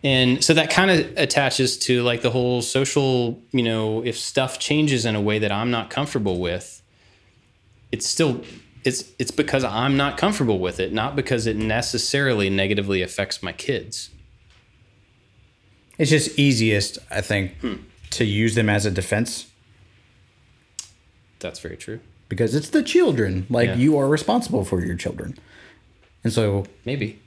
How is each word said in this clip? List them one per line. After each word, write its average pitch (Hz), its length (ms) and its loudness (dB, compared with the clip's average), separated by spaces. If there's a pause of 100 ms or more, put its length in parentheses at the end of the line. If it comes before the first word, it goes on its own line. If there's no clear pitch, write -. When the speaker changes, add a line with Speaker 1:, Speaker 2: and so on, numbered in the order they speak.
Speaker 1:
And 131 400 4
so 160 100 4
that 151 160 4
kinda 180 480 4
attaches 135 640 2
to, 123 240 2
like, 120 180 0
the 123 80 2
whole 123 320 0
social, 131 800 0 (100)
you 127 120 2
know, 110 420 0
if 117 120 -4
stuff - 420 -2
changes 147 460 2
in 110 100 0
a 104 60 0
way 107 180 2
that 104 120 0
I'm 110 200 -2
not 113 180 -4
comfortable 107 500 -2
with, 90 420 -6 (1080)
it's 117 160 -6
still, 139 340 0 (440)
it's, 127 180 -2 (160)
it's 123 120 -4
because 135 340 0
I'm 120 320 0
not 143 200 0
comfortable 143 420 2
with 90 200 -4
it, 95 140 -2
not 127 240 -2
because 120 300 -2
it 107 100 -2
necessarily 110 920 0
negatively 98 520 0
affects - 420 -4
my 87 80 -6
kids. - 580 -6 (1900)
Speaker 2:
It's 151 140 2
just 147 280 2
easiest, 110 600 2 (120)
I 104 80 -4
think, 98 400 -2
Speaker 1:
Hmm. 117 140 -6 (380)
Speaker 2:
to - 120 -2
use 107 320 0
them 110 140 2
as 101 160 2
a 104 60 0
defense. 101 560 -2 (1900)
Speaker 1:
That's - 200 -10
very - 160 -12
true. - 240 -12 (300)
Speaker 2:
Because 110 260 0
it's 147 140 -2
the 302 140 2
children. 113 680 2
Like, 120 200 2
Speaker 1:
Yeah. 92 60 -2
Speaker 2:
you 143 220 4
are 139 100 2
responsible 151 560 2
for 90 220 0
your 85 100 -2
children. - 420 -8 (840)
And 113 80 0
so 101 340 2 (200)
Speaker 1:
Maybe. 127 420 -6